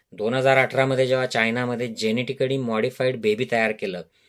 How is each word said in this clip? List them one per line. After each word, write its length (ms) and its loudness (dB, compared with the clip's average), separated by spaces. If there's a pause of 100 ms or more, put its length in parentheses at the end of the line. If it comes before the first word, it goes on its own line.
(120)
दोन 220 -2
हजार 240 4
अठरामध्ये 480 2
जेव्हा 200 0
चायनामध्ये 640 -2
जेनेटिकली 680 -2
मॉडिफाईड 640 -2
बेबी 320 2
तयार 200 2
केलं, 300 -6 (260)